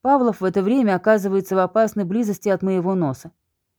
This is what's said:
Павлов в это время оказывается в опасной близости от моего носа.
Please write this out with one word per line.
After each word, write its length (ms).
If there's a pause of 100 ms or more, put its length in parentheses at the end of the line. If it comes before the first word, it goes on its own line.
Павлов 400
в 40
это 180
время 320
оказывается 600
в 40
опасной 460
близости 440
от 120
моего 340
носа. 360 (480)